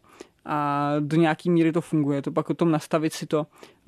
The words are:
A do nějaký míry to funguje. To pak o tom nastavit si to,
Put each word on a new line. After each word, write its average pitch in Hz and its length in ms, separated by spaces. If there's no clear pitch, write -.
A 143 440
do 147 180
nějaký 160 320
míry 165 220
to 165 100
funguje. 143 400
To 143 100
pak 156 180
o 165 40
tom 170 180
nastavit 156 420
si - 120
to, 151 220